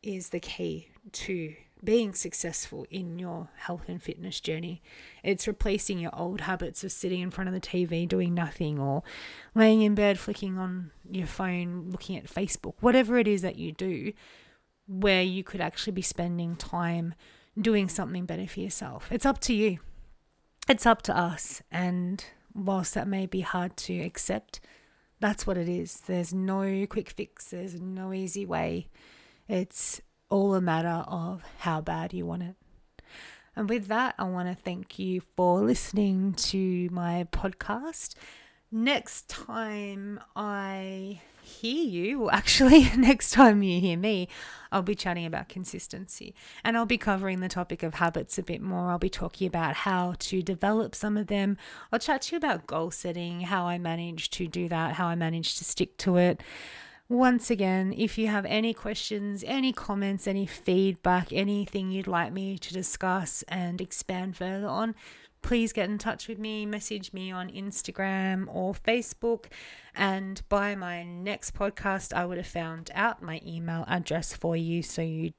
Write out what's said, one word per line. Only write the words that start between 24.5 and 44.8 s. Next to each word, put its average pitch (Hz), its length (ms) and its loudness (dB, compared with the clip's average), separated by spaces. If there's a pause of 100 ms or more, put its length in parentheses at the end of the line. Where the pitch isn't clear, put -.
that's 208 260 0
what 190 120 0
it 175 120 0
is. 175 320 -4
There's 175 320 -2
no 190 540 0
quick 190 240 -6
fix. - 400 -10
There's 180 280 -10
no 185 340 -6
easy 190 320 -4
way. 165 420 -2 (600)
It's - 540 -2 (280)
all 196 260 4
a 185 60 2
matter 165 460 0
of 180 360 -6 (160)
how 160 220 -2
bad 165 320 -4
you 175 120 -4
want 170 180 -4
it. 180 120 -8 (1000)
And 208 140 -2
with 220 180 -2
that, 226 320 0
I 190 60 0
want 180 240 -2
to 180 120 -6
thank 185 380 -8
you 185 220 -2 (140)
for 180 260 6
listening 196 720 2
to 180 580 0
my 175 400 -2
podcast. - 840 -4 (540)
Next 233 600 0
time 208 920 -8 (160)
I 196 840 -6 (200)
hear 269 420 -2
you, 214 360 -2
well, 220 120 2
actually, 262 580 12
<laughs> 226 80 4
next 254 340 8
time 220 320 12
you 180 160 4
hear 175 180 4
me, 185 300 2 (440)
I'll 202 100 2